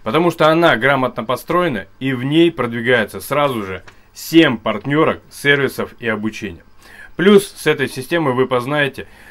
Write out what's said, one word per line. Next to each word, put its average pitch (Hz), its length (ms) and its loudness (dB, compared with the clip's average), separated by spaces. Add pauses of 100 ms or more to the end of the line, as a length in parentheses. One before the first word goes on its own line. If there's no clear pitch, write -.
потому 160 280 0
что 160 180 2
она 160 300 4
грамотно 127 460 0
построена 131 600 -4 (160)
и 135 140 -2
в 120 100 -6
ней 165 260 2
продвигается 117 680 -2
сразу 139 440 -2
же 92 180 -10 (320)
семь 160 420 2
партнерок, 120 640 -2 (100)
сервисов 135 680 -2
и 120 100 -6
обучения. 107 560 -6 (500)
Плюс 196 320 6
с - 200 -12
этой 147 240 0
системой 156 420 -2
вы 127 140 0
познаете 131 600 -2 (240)